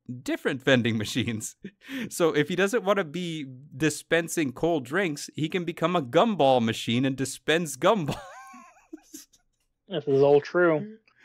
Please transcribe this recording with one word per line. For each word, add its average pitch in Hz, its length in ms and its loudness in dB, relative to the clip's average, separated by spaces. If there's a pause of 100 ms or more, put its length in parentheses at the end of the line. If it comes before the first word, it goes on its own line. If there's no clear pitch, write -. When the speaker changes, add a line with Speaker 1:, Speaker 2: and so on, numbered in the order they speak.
(240)
Speaker 1:
Different 220 400 -4
vending 120 340 4
<laughs> 104 60 -2
machines. 113 520 -6 (540)
So - 260 2
if 147 140 2
he 180 60 -2
doesn't 196 280 0
wanna 196 200 0
be 160 420 -6 (300)
dispensing 156 800 0
cold 160 320 0
drinks, 151 500 -4
he 156 140 -4
can 175 160 -4
become 165 300 -2
a 170 60 2
gumball 139 600 4
machine 113 420 0
and 131 100 -2
dispense 139 600 -2
gumballs. 170 400 2
<laughs> - 1700 -20
Speaker 2:
This 170 200 -6
is 135 160 4
all 143 180 6
true. 175 560 0 (280)